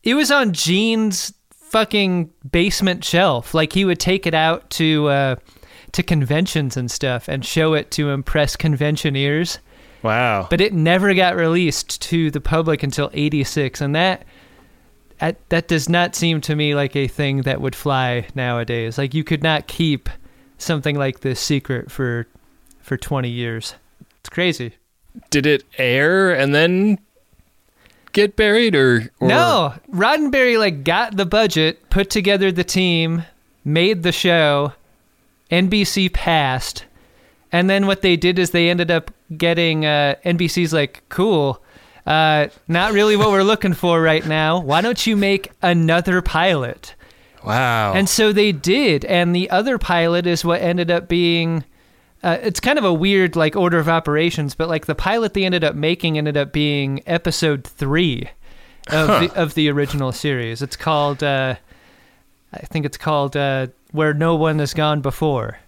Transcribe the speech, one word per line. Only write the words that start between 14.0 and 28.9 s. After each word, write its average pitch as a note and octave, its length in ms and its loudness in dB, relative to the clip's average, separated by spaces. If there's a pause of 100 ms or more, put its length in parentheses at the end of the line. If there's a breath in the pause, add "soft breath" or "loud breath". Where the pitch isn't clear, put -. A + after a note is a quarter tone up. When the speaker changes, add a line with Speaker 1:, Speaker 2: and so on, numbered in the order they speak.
Speaker 1:
that, E3 180 -2 (140)
that E3 180 -2
does D#3+ 220 0
not F3 240 0
seem E3 280 0
to D3+ 140 -4
me D3 180 0
like C#3+ 220 -2
a C#3 120 0
thing C#3 340 -2
that C3+ 180 -4
would C3+ 140 -4
fly B2+ 600 -2
nowadays. A#2+ 600 -4
Like, C#3 160 -4
you D3+ 120 -2
could D3+ 180 -2
not D#3 240 0
keep D3+ 420 -2 (480 soft breath)
something D3+ 400 -2
like C3+ 240 -4
this C3 200 -4
secret C3+ 500 -4
for, A#2+ 360 -4 (540)
for - 160 -6
twenty B2+ 340 -4
years. A#2 440 -8 (460)
It's - 100 -20
crazy. D#3+ 440 -4 (560)
Speaker 2:
Did C#3 160 2
it D3 180 2 (120)
air D3+ 560 2
and C#3 220 2
then F#3 440 4 (1120 soft breath)
get G3+ 240 2
buried, G#3+ 380 4
or, B2 360 4 (100)